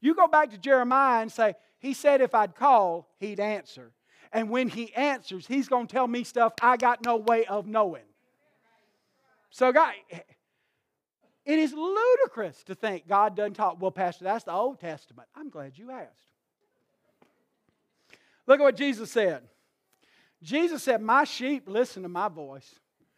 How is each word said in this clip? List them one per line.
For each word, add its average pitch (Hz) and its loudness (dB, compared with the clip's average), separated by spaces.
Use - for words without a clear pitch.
you 302 2
go 349 6
back 302 4
to 208 -20
Jeremiah 254 2
and 220 -8
say, 214 0
"He 262 -8
said 277 4
if 247 0
I'd 208 0
call, 202 2
he'd 202 -8
answer. 185 -8
And 220 -2
when 247 -2
he 214 -10
answers, 240 -4
he's 262 -2
gonna 247 0
tell 247 -2
me 240 -6
stuff 226 0
I 247 4
got 240 0
no 233 0
way 226 2
of 196 -6
knowing." 196 -2
So, 254 2
guy, 277 4
it - -10
is 302 0
ludicrous 381 -2
to 185 -14
think 185 -6
God 196 2
doesn't 208 -4
talk. 180 -4
"Well, 185 -2
Pastor, 180 -6
that's 208 -4
the 165 -10
Old 233 -4
Testament." 143 -16
I'm 302 -18
glad 139 -18
you 247 -20
asked. - -20
Look 277 6
at 285 4
what 262 4
Jesus 226 -4
said. 165 -2
Jesus 294 -2
said, 233 0
"My 233 2
sheep 269 -6
listen 214 -2
to 175 -12
my 175 -4
voice, 139 -16